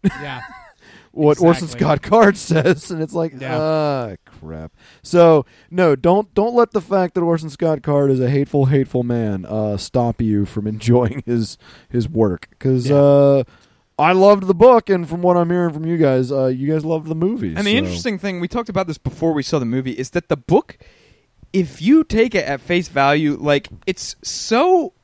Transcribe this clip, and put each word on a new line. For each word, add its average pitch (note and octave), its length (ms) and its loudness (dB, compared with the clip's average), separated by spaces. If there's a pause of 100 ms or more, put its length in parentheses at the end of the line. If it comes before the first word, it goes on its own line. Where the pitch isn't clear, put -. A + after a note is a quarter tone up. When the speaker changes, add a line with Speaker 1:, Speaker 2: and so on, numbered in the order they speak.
Speaker 1:
Yeah. C#3+ 420 -4
Speaker 2:
<laughs> - 60 -20 (580)
what D3 300 0
Orson E3+ 240 2
Speaker 1:
Exactly. D#3 220 -4
Speaker 2:
Scott D3+ 160 0
Card G#3 340 4
<laughs> - 0 -
says, D#3+ 540 -2
and E3 120 -6
it's D#3+ 120 -8
like, E3 260 -4
Speaker 1:
Yeah. C3 180 -6
Speaker 2:
"Ah, D3+ 520 -4 (280)
crap." D#3+ 320 -16 (320)
So, E3 440 4 (240)
no, E3+ 260 2
don't, F#3 380 0
don't A3+ 200 0
let A#3+ 180 2
the G3 100 -2
fact F#3 320 -2
that F3 80 -2
Orson E3 260 -2
Scott D3+ 340 -4
Card C#3+ 280 0
is C3 100 0
a B2 80 0
hateful, C#3 380 0
hateful C3 360 0
man, A2 460 -4
uh, G#2+ 300 -4
stop A#2+ 420 -4
you G#2+ 240 0
from G#2 220 -8
<laughs> - 0 -
enjoying A#2+ 580 0
his, A#2 320 -4 (320)
his A#2+ 180 -4
work. G#2+ 420 -2 (100)
'Cause, C3 320 -2
Speaker 1:
Yeah. C#3+ 60 4
Speaker 2:
uh, C#3 480 4 (540)
I D#3+ 140 2
loved F#3+ 340 4
the F#3+ 80 0
book, A3+ 360 6
and F3 180 0
from E3+ 140 -6
what F3+ 160 4
I'm E3+ 100 0
hearing F3 240 0
from D#3 140 -8
you E3+ 100 -2
guys, C3 340 2
uh, C3+ 180 0
you C3 220 -4
guys D#3 140 -2
loved D#3 220 -4
the D#3+ 80 -6
movie, F3+ 420 -4
Speaker 3:
And G3+ 100 -4
the G3+ 60 0
Speaker 2:
so. A#3 60 2
Speaker 3:
interesting G3+ 400 -4
thing, F#3+ 220 -8
we F3 60 -4
talked A#3 220 -8
about F#3+ 180 -4
this D#3+ 120 -10
before D#3+ 340 -4
we D3 100 -2
saw D#3 160 -2
the B2+ 60 -2
movie, B2+ 280 -4
is - 180 -8
that - 180 -6
the D3+ 80 0
book, - 400 0 (760)
if F3+ 300 -4
you C#4 240 4
take A3+ 300 0
it F3+ 100 -2
at C#3 160 -6
face F3 280 -2
value, C#3+ 520 0
like, C#3+ 280 0 (180)
it's - 360 -8
so D#4+ 680 0 (120)